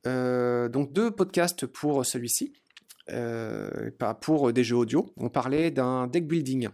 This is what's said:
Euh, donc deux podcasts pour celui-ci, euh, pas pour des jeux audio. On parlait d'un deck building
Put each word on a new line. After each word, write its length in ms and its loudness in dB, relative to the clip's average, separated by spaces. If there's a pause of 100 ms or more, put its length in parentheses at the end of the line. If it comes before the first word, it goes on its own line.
Euh, 640 0
donc 220 -2
deux 180 2
podcasts 560 0
pour 400 0
celui-ci, 480 -4 (560)
euh, 880 -4
pas 160 0
pour 380 2
des 120 4
jeux 120 2
audio. 420 2
On 100 -4
parlait 420 2
d'un 360 0
deck 200 -2
building 480 0